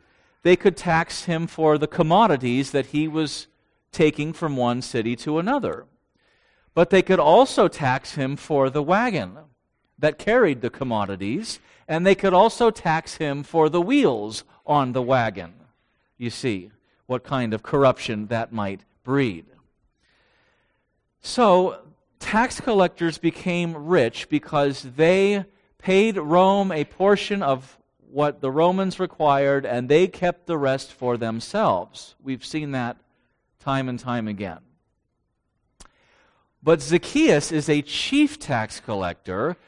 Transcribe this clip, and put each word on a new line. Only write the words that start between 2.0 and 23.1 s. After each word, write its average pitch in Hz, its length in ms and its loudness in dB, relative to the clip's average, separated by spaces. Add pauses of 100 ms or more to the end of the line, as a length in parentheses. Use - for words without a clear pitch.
that 139 160 -2
he 151 200 -2
was 156 400 -6 (440)
taking 156 420 0
from 147 240 -6
one 123 240 0
city 120 340 -4
to 156 240 -4
another. 202 460 -4 (880)
But 170 160 2
they 190 120 4
could 185 180 2
also 190 480 6
tax - 480 -4
him 139 200 -4
for 139 340 0
the 147 140 -4
wagon 160 540 -2 (600)
that 156 220 0
carried 202 420 2
the 120 80 -4
commodities, 107 880 -6 (280)
and 160 180 -2
they 196 100 6
could 190 180 0
also 220 380 4
tax 160 440 -4
him 143 280 -4
for 156 260 2
the 170 120 0
wheels 147 600 0 (220)
on 139 260 0
the 127 100 -2
wagon. 110 520 -2 (640)
You 120 120 -8
see 107 420 -6 (340)
what 127 180 -6
kind 123 300 -4
of 107 100 -6
corruption 123 640 0
that 117 240 -6
might 101 300 -6 (220)
breed. 123 420 -2 (1800)
So, 185 520 2 (420)
tax 233 400 -2
collectors 175 580 0